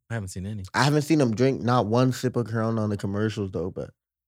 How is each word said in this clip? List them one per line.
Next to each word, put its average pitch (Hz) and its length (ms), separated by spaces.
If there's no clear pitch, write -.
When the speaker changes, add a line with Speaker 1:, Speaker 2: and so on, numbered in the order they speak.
Speaker 1:
I 117 40
haven't 95 160
seen 92 160
any. 104 180
Speaker 2:
I 113 80
haven't 147 200
seen 151 180
him 120 120
drink 117 300
not 117 240
one 123 260
sip 120 220
of 120 140
Corona 113 340
on 107 80
the 101 60
commercials 101 560
though, 90 180
but - 200